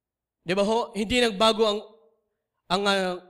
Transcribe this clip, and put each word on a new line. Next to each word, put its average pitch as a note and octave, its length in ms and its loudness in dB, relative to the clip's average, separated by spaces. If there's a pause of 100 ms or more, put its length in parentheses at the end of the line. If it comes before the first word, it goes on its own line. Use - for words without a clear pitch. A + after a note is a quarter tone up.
(460)
di E3+ 80 -2
ba G3+ 80 0
ho, A3 320 -2
hindi A3 240 -2
nagbago A3 480 2
ang, G#3 120 -2 (920)
ang, F#3+ 160 0
ah, F#3+ 280 0 (160)